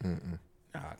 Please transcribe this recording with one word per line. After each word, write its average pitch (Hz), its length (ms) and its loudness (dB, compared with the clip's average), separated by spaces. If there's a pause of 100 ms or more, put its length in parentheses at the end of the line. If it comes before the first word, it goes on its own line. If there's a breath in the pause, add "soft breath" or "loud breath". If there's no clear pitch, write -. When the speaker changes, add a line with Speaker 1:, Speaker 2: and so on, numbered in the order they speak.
Speaker 1:
Mm, 90 160 6
mm. 85 180 -2 (360)
Speaker 2:
Nah, - 260 -4